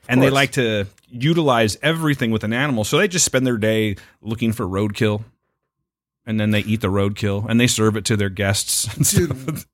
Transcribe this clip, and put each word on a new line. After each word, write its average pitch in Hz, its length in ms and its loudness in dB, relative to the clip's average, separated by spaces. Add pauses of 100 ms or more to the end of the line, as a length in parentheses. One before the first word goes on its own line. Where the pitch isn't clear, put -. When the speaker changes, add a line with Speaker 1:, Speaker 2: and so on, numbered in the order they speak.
Speaker 1:
and 127 140 4
they 135 40 6
Speaker 2:
Of 135 60 4
course. 135 40 2
Speaker 1:
like 135 160 2
to 110 340 0 (220)
utilize 123 720 2
everything 147 480 0
with 110 140 0
an 107 80 -2
animal, 123 320 -2
so 143 140 0
they 196 100 2
just 175 160 0
spend 127 220 0
their 123 100 0
day 107 400 2 (240)
looking 113 320 -2
for 110 140 -6
roadkill, 104 580 -2 (1040)
and 110 120 -2
then 107 120 2
they 104 100 2
eat 107 220 -2
the 101 80 0
roadkill, 101 580 -2
and 113 100 2
they 120 80 4
serve 110 300 2
it 101 80 -6
to 113 120 0
their 101 140 -2
guests 98 540 -2
<laughs> - 120 -8
and 143 120 0
Speaker 2:
Dude, 170 340 0
Speaker 1:
stuff. 139 320 -8